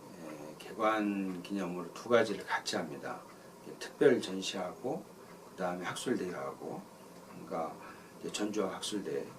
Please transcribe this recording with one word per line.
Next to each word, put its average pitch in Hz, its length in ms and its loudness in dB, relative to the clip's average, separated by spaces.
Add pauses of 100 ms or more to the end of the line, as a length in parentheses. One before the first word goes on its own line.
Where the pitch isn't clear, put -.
(580)
개관 101 840 2
기념으로 90 500 -2
두 - 160 -6
가지를 101 380 8
같이 - 300 0
합니다. 80 440 -4 (580)
특별 127 420 8
전시하고 98 840 -2 (460)
그다음에 90 340 0
학술대회하고, 90 960 -2 (480)
그러니까 87 460 -4 (480)
이제 85 80 -4
전주학 104 440 2
학술대. 87 520 -2 (120)